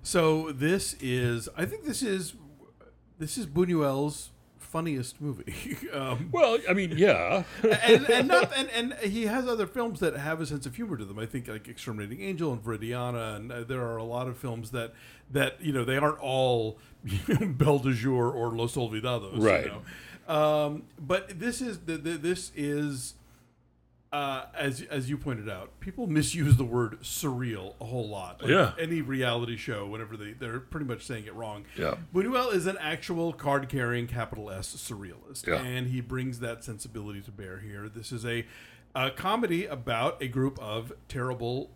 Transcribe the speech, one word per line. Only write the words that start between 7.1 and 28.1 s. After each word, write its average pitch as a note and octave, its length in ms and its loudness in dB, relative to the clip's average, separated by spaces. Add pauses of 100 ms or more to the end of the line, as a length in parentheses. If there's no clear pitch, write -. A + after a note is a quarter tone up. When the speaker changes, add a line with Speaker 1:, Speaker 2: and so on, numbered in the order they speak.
Speaker 2:
<laughs> A3 200 6
Speaker 1:
and, A#3 260 10
and B3 200 6
not, F4 280 6
and, C4+ 140 0
and A#3 240 -2
he A3 320 0
has B3 220 0
other A3 180 0
films A#3 340 -4
that E3 160 2
have D#3 240 -2
a D#3 60 -2
sense C#3+ 200 -6
of B2 100 -8
humor G#3+ 220 -4
to G#2+ 60 -6
them. G2 140 -8
I A2 80 -4
think, A#2+ 220 -6
like, G#2+ 200 -10
Exterminating A2 540 -8
Angel E3+ 300 -2
and A2 100 -4
Viridiana, A2+ 760 -4
and, A2 160 -8
uh, A#2+ 120 -8
there B2+ 180 -4
are A#2 140 -4
a A2+ 80 -6
lot B2 240 -4
of A#2+ 100 -8
films A2+ 340 -8
that, A#2 220 -6 (360)
that, C3+ 300 0
you D3+ 120 0
know, B2+ 120 2
they C3 120 2
aren't D3 240 2
all, C3 580 2 (140)
<laughs> - 120 -20
you F#2+ 140 -2 (220)
know, A3 80 2
Belle C#3+ 320 6
de C3 120 4
Jour B2 380 4
or A#2 200 0
Los A#2 260 0
Olvidados, A2+ 680 0
Speaker 2:
Right. F2 240 6
Speaker 1:
you - 60 -6 (560)
know? E3 60 0
Um, D3+ 480 4 (160)
but F#3 420 -2
this A#3+ 220 -2
is G#3 180 -6
the, E3 160 -6
the, D#3 160 -4
this F3 420 -2
is, D3 600 -2 (960)
uh, C#3 440 -4
as, C#3 260 -2 (100)
as C3+ 200 -2
you C#3+ 80 -2
pointed A2 320 -4
out, F#2 300 -10
people G#3 260 -6
misuse D3+ 500 6
the C3 80 2
word A#2 380 2
surreal A#2+ 760 -4
a A#2 60 -10
whole A#2 240 -4
lot. F#2 320 -10